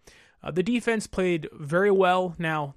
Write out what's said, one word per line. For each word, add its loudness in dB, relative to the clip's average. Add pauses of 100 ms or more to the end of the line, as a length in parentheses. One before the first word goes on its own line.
(440)
Uh, -8
the 0
defense -2
played -2
very 0
well. 2
Now, -4